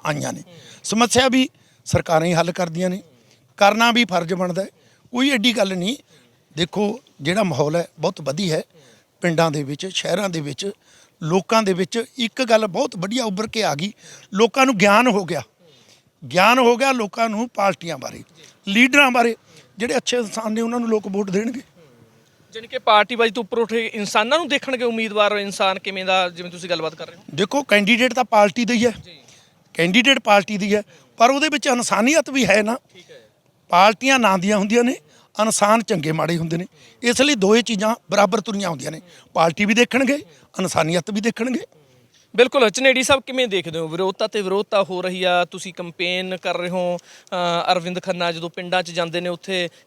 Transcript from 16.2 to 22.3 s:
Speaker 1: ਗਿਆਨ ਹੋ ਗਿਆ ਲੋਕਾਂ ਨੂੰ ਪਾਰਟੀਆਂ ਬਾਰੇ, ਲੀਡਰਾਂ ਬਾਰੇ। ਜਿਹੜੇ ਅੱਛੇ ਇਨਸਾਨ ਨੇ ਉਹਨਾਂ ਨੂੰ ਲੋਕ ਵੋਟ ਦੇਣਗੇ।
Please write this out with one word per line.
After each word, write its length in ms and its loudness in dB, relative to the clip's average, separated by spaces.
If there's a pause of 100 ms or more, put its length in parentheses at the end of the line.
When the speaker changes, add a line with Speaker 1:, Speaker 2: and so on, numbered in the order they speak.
Speaker 1:
ਗਿਆਨ 260 6
ਹੋ 180 4
ਗਿਆ 160 2
ਲੋਕਾਂ 360 -4
ਨੂੰ 260 -4
ਪਾਰਟੀਆਂ 440 -2
ਬਾਰੇ, 260 -14 (440)
ਲੀਡਰਾਂ 420 4
ਬਾਰੇ। 260 2 (420)
ਜਿਹੜੇ 180 -2
ਅੱਛੇ 200 -2
ਇਨਸਾਨ 360 -4
ਨੇ 80 -2
ਉਹਨਾਂ 200 -4
ਨੂੰ 80 -4
ਲੋਕ 200 -2
ਵੋਟ 220 -4
ਦੇਣਗੇ। 300 -4 (920)